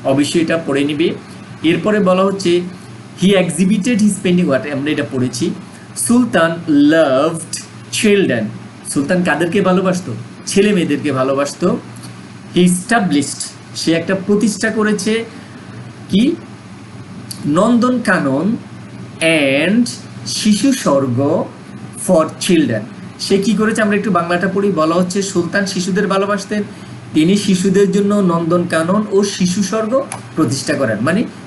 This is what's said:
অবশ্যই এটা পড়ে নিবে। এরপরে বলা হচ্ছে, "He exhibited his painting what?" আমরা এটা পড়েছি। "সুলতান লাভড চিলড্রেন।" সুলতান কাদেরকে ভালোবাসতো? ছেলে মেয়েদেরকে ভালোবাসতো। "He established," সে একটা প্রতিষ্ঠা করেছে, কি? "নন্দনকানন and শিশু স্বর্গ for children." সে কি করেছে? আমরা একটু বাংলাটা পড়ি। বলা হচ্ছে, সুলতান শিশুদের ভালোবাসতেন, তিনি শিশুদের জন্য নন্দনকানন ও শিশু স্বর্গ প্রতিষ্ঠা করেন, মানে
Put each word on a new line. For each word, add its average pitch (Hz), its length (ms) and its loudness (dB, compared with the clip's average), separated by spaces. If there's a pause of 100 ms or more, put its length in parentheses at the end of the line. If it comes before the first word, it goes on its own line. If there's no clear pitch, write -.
অবশ্যই 143 380 2
এটা 165 240 0
পড়ে 139 180 0
নিবে। 151 300 0 (500)
এরপরে 180 360 2
বলা 185 240 4
হচ্ছে, 180 380 2 (600)
"He 180 80 6
exhibited 196 680 2
his 202 160 4 (120)
painting 175 240 4
what?" 135 240 0
আমরা 139 180 -2
এটা 143 200 -2
পড়েছি। 127 420 -2 (420)
"সুলতান 208 600 2 (100)
লাভড 151 880 4 (360)
চিলড্রেন।" 147 540 2 (440)
সুলতান 175 340 0
কাদেরকে 170 380 0
ভালোবাসতো? 180 520 0 (320)
ছেলে 202 280 2
মেয়েদেরকে 147 380 0
ভালোবাসতো। 139 680 0 (760)
"He 175 80 6
established," 180 800 0 (320)
সে - 180 0
একটা 170 220 0 (100)
প্রতিষ্ঠা 208 440 2
করেছে, 214 560 0 (840)
কি? 262 260 4 (1120)
"নন্দনকানন 190 1120 2 (640)
and 160 680 2 (380)
শিশু 214 440 2
স্বর্গ 139 760 2 (600)
for 170 180 4 (160)
children." 139 380 2 (400)
সে - 180 2
কি 202 160 2
করেছে? 220 280 0
আমরা 208 160 2
একটু 214 140 0
বাংলাটা 175 360 0
পড়ি। 196 240 0
বলা 160 240 2
হচ্ছে, 180 260 0
সুলতান 185 440 -2
শিশুদের 190 420 -2
ভালোবাসতেন, 202 560 -2 (500)
তিনি 165 240 4
শিশুদের 196 540 4
জন্য 202 240 2
নন্দনকানন 175 960 2
ও 196 120 4
শিশু 196 400 0
স্বর্গ 220 400 0 (320)
প্রতিষ্ঠা 143 380 0
করেন, 120 280 0
মানে 175 220 0 (240)